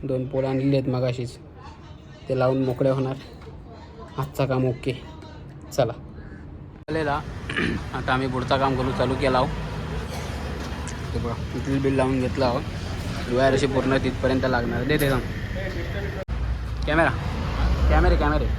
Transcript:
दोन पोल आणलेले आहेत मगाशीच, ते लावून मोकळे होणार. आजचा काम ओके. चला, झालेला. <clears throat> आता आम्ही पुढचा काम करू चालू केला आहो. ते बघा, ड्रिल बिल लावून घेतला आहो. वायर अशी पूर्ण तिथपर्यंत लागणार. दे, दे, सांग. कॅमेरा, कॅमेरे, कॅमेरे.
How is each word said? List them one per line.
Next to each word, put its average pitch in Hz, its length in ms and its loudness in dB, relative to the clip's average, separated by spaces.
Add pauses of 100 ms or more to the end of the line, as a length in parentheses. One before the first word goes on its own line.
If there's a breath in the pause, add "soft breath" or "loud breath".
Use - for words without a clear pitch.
दोन 131 240 0
पोल 131 180 0
आणलेले 135 320 4
आहेत 131 120 2
मगाशीच, 127 480 0 (920)
ते 131 100 2
लावून 131 260 4
मोकळे 127 240 2
होणार. 131 260 0 (1000)
आजचा 139 280 0
काम 131 220 2
ओके. 123 260 -2 (800)
चला, 120 220 2 (920)
झालेला. 151 320 0 (300)
<clears throat> - 460 -2
आता 131 180 0
आम्ही 131 140 2
पुढचा 127 300 0
काम 135 200 2
करू 127 200 0
चालू 127 240 2
केला 131 160 4
आहो. 131 100 4 (1700)
ते 117 60 0
बघा, 117 140 -2 (220)
ड्रिल 135 260 0
बिल 135 140 4
लावून 131 240 4
घेतला 127 260 0
आहो. 123 140 2 (760)
वायर 131 180 6
अशी 135 140 4
पूर्ण 131 360 2
तिथपर्यंत 131 420 2
लागणार. 117 380 2
दे, 151 140 2
दे, 143 120 4
सांग. 127 120 2 (1600)
कॅमेरा, 151 260 4 (800)
कॅमेरे, 160 260 8
कॅमेरे. 151 300 2 (140)